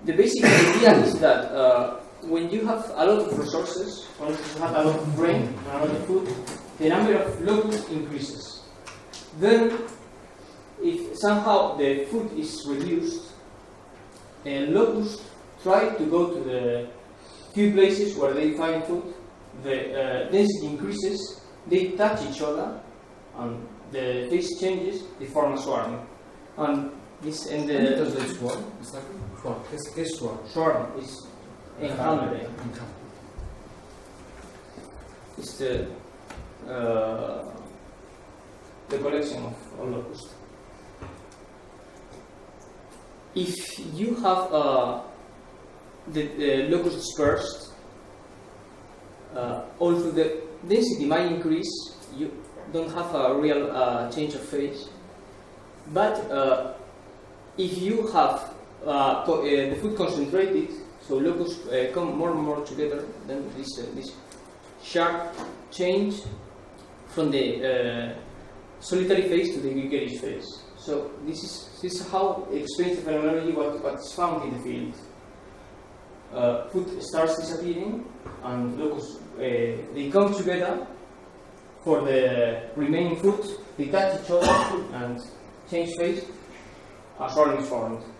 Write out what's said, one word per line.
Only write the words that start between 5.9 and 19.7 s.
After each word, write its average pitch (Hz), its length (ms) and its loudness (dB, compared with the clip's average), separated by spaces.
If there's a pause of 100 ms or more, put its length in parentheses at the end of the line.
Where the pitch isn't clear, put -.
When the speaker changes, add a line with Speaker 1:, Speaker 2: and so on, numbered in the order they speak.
Speaker 1:
food, 185 220 2 (520)
the 156 100 4
number 208 260 6
of - 260 0
locusts 214 480 2
increases. 147 720 -8 (760)
Then, 226 380 6 (1040)
if - 360 -2
somehow 208 600 4
the 139 280 2
food 220 320 -2
is - 300 -6
reduced, 330 640 -2 (1120)
a 139 220 -2
locust 214 540 2 (420)
try 202 320 6
to 151 100 0
go 170 280 4
to 139 80 -4
the 123 460 -2 (680)
few 208 180 6
places 190 460 6
where 135 160 2
they 151 180 2
find 160 320 0
food, 175 300 -4 (500)
the, 131 640 -2